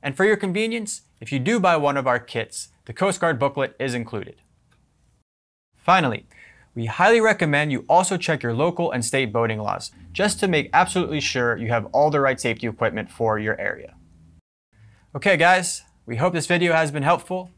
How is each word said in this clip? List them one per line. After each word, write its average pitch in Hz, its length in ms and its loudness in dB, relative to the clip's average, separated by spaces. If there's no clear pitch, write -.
And 139 140 -6
for 190 80 2
your 214 120 4
convenience, 208 640 -4
if 117 100 -12
you 139 80 -2
do 202 220 0
buy 175 160 4
one 143 200 2
of 131 120 0
our 123 100 2
kits, - 520 -8
the 117 60 -12
Coast 185 280 -2
Guard 160 180 0
booklet 135 400 -2
is 123 160 -4
included. 113 480 -8
Finally, 160 500 2
we 117 120 -4
highly 208 340 4
recommend 151 500 2
you 127 180 -2
also 180 280 4
check 165 260 -2
your 120 120 -2
local 170 360 0
and 123 140 -4
state 127 280 -2
boating 113 280 -2
laws, 98 320 -8
just 202 280 -2
to 202 80 0
make 156 240 0
absolutely 180 480 0
sure 120 360 0
you 110 120 -6
have 113 240 0
all 147 180 2
the 147 100 0
right 135 200 0
safety 117 260 -4
equipment 110 420 -4
for 110 300 -2
your 107 220 -4
area. - 340 -8
Okay 180 220 2
guys, 180 480 2
we 117 100 -6
hope 175 160 2
this 170 160 -4
video 175 240 2
has 160 180 2
been 143 140 -4
helpful. 180 540 -2